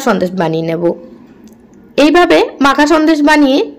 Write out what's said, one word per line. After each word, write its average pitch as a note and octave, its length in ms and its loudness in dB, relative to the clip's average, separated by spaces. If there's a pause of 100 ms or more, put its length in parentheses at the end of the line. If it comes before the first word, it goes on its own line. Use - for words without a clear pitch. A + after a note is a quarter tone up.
সন্দেশ F#3+ 240 -2 (120)
বানিয়ে D#3+ 280 -4
নেব। E3 140 -6 (1200)
এইভাবে D#4+ 340 2 (280)
মাখা C#4 280 0
সন্দেশ D#4 240 2 (120)
বানিয়ে D4 280 2 (220)